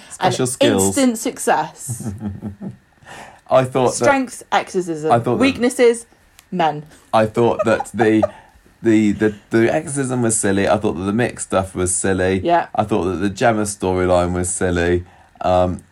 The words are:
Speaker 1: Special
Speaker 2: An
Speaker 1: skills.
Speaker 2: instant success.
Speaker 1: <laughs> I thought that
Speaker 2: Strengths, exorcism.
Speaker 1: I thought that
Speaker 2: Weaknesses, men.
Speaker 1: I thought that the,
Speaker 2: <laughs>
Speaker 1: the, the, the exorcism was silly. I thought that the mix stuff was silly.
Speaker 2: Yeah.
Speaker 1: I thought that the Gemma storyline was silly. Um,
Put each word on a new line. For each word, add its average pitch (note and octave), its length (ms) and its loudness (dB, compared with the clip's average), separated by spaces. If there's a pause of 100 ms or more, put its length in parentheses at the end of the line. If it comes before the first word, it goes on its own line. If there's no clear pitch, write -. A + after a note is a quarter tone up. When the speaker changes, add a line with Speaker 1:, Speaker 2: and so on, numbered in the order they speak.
(100)
Speaker 1:
Special C3+ 340 -2
Speaker 2:
An - 40 0
Speaker 1:
skills. - 380 2
Speaker 2:
instant B3 320 0
success. D#3 1000 -4
Speaker 1:
<laughs> - 1300 -14
I C3 140 4
thought B2+ 260 0
that - 40 -2 (100)
Speaker 2:
Strengths, C#3 380 0 (100)
exorcism. E3 580 -2
Speaker 1:
I A#2 80 4
thought A#2+ 180 -2
that - 40 0
Speaker 2:
Weaknesses, A#3+ 640 2 (440)
men. D#3 340 -2 (280)
Speaker 1:
I A2 140 4
thought A2+ 380 2
that - 280 0
the, G#2+ 300 2 (320)
Speaker 2:
<laughs> - 280 -20
Speaker 1:
the, A2 300 4
the, G#2 220 0 (160)
the A2+ 240 2
exorcism C3+ 480 -4
was A2+ 160 0
silly. G2 300 0
I G#2 100 4
thought G#2 140 -2
that F2 120 -6
the G2+ 80 -2
mix A#2 320 -2
stuff F#2+ 300 -2
was F#2 200 -2
silly. F#2+ 460 0
Speaker 2:
Yeah. E3+ 340 0
Speaker 1:
I G#2 100 0
thought G2+ 200 -2
that F#2 120 -2
the G2 140 -2
Gemma A2 320 0
storyline F2+ 720 0
was F2+ 180 -2
silly. F2 520 0 (360)
Um, F2+ 520 0